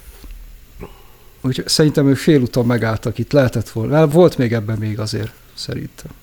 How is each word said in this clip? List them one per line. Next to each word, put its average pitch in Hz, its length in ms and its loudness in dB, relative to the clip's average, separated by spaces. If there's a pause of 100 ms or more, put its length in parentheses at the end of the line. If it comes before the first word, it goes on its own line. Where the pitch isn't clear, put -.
(1400)
Úgyhogy - 280 -4
szerintem 151 400 4
ők 135 80 4
félúton 127 500 2
megálltak 113 520 -2
itt, 113 140 -4
lehetett 127 380 2
volna. 135 380 2
Volt 160 300 4
még 123 140 2
ebben 110 260 -4
még 107 220 -4
azért, 110 320 -6 (220)
szerintem. - 560 -12 (120)